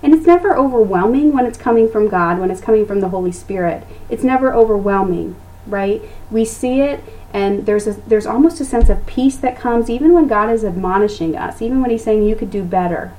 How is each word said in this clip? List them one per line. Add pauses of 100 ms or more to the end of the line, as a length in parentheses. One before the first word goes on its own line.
And
it's
never
overwhelming
when
it's
coming
from
God,
when
it's
coming
from
the
Holy
Spirit. (260)
It's
never
overwhelming, (320)
right? (300)
We
see
it, (280)
and
there's
a, (160)
there's
almost
a
sense
of
peace
that
comes
even
when
God
is
admonishing
us,
even
when
he's
saying,
"You
could
do
better."